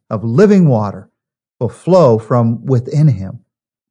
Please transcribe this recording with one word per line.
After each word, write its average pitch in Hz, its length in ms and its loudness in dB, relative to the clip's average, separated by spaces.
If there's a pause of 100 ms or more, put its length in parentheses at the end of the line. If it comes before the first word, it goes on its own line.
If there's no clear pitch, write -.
of 104 140 -8
living 175 460 2
water 104 420 -4 (480)
will 120 120 -6
flow 160 480 2
from 117 460 -2
within 139 440 0
him." 98 320 -6 (500)